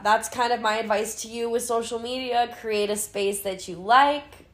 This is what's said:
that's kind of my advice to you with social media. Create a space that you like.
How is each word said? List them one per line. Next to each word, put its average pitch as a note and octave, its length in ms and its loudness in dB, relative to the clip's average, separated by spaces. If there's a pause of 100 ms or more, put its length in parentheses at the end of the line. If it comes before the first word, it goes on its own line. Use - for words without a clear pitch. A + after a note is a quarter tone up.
that's A3 240 4
kind A#3+ 240 0
of A#3 80 2
my G#3+ 160 0
advice G#3+ 460 -2
to A3+ 60 -10
you A#3 220 -4
with A#3 140 0
social A#3 340 -2
media. A#3+ 600 -2
Create G#3 280 0
a G#3 60 -2
space G3+ 460 -2
that F#3 260 -6
you F3+ 80 -8
like. C4+ 800 2